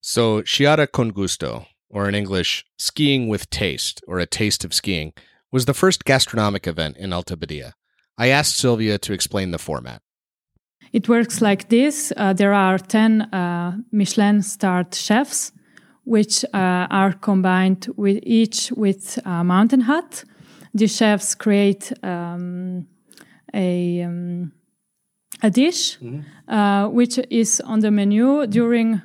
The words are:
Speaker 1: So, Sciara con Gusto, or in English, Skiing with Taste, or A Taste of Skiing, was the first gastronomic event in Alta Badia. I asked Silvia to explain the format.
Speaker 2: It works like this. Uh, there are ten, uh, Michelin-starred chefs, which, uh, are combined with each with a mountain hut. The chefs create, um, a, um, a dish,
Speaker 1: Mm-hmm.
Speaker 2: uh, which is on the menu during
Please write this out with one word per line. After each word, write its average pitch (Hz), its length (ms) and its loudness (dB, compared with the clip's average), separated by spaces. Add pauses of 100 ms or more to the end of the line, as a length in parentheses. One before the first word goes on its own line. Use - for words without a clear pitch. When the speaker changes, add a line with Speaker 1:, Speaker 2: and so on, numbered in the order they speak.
Speaker 1:
So, 110 340 0
Sciara 147 440 2
con 117 220 -2
Gusto, 82 580 -6 (220)
or 101 180 -4
in 101 80 -2
English, 98 500 -2 (120)
Skiing 139 500 0
with 104 220 -4
Taste, - 580 -6
or 90 120 -6
A 87 60 -2
Taste - 380 -2
of 85 100 -10
Skiing, 78 400 -4 (380)
was 127 140 0
the 139 100 0
first - 300 0
gastronomic 110 600 0
event 80 320 -4
in 95 160 -8
Alta 87 220 -6
Badia. 76 380 -12 (440)
I 120 120 2
asked 143 260 2
Silvia 110 440 2
to - 140 -6
explain 95 380 -4
the 85 80 -6
format. 62 420 -10 (920)
Speaker 2:
It - 180 0
works 233 320 2
like 202 260 2
this. 277 480 2
Uh, 196 180 2
there 202 200 4
are 190 260 4
ten, 220 440 2 (100)
uh, 175 440 -4 (140)
Michelin-starred 202 1040 0
chefs, - 560 -2 (540)
which, 214 400 0
uh, 180 440 0
are 196 240 2
combined 190 760 2 (100)
with 202 260 2
each 226 480 0
with 202 540 -2
a 175 180 -2
mountain 208 380 6
hut. 302 420 -2 (500)
The 220 140 2
chefs 208 480 0
create, 202 560 2 (100)
um, 180 880 -8 (680)
a, 175 500 -2
um, 175 500 -8 (880)
a 220 80 4
dish, 294 480 0
Speaker 1:
Mm-hmm. 131 220 -10 (280)
Speaker 2:
uh, 202 380 2
which 240 320 0 (100)
is 226 320 0
on 220 200 -2
the 214 100 2
menu 220 560 2
during 226 580 2